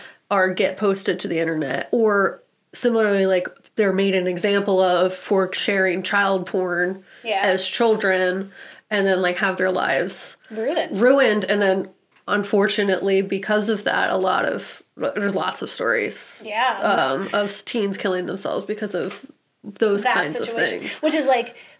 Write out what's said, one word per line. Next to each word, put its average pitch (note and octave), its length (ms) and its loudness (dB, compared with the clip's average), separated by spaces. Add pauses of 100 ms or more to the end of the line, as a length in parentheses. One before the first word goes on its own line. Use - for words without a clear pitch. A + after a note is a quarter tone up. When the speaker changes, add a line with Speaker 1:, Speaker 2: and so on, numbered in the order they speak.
(300)
Speaker 1:
or F#3 240 2
get F#3+ 240 0
posted G3 440 0
to G3+ 60 -6
the E3+ 120 -2
internet. D#3 520 -2
Or G#3 520 2 (300)
similarly, G#3+ 520 2
like, F#3 220 2 (280)
they're G3+ 180 2
made G3 200 2
an F3+ 140 0
example G3 520 2
of F#3 360 4
for F#3+ 380 0
sharing F#3+ 500 0
child G3 420 0
porn F3+ 580 -2 (200)
Speaker 2:
Yeah. G3+ 200 -2
Speaker 1:
as F#3+ 240 2
children G3 840 0 (400)
and G3 160 2
then, F#3 160 2
like, F3+ 140 0
have F#3+ 200 0
their F#3+ 140 0
lives F#3 640 -2 (140)
Speaker 2:
Ruined. A3 500 -2
Speaker 1:
ruined. B3 440 4
And G#3 140 2
then, F#3+ 300 2 (380)
unfortunately, G3 960 2
because G3+ 460 0
of G3+ 160 -2
that, - 260 0
a F#3+ 60 0
lot F3+ 280 0
of, - 380 -6 (120)
there's G3 380 -2
lots - 300 -4
of - 80 -10
stories, - 720 -4
Speaker 2:
Yeah. A3+ 360 -2
Speaker 1:
um, E3 400 2 (120)
of G#3 160 0
s-, - 140 -8
teens G3+ 340 -2
killing F3+ 300 -2
themselves - 400 -4
because G#3 260 -6
of F3 320 -6 (380)
those G3+ 400 0
Speaker 2:
That A#3+ 100 2
Speaker 1:
kinds D#3+ 260 -2
of A3 60 -4
Speaker 2:
situation, C3 360 -2
Speaker 1:
things. - 200 -10
Speaker 2:
which D4+ 140 2
is, D4 100 0
like, C4 300 2 (240)